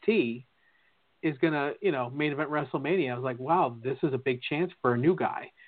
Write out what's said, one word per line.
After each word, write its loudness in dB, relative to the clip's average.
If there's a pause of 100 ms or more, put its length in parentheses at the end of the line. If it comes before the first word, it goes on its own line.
T 2 (800)
is -2
gonna, 0
you 0
know, -2
main -2
event -4
WrestleMania. 0
I -2
was -4
like, -4
"Wow, 2
this -4
is 2
a 0
big -2
chance -2 (100)
for 4
a 2
new 4
guy." -4 (180)